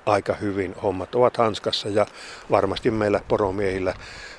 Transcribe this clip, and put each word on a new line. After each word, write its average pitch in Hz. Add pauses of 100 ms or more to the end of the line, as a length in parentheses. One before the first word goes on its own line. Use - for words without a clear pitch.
aika 101
hyvin 98
hommat 92
ovat 120
hanskassa 113
ja 104 (460)
varmasti 98
meillä 104
poromiehillä 95 (460)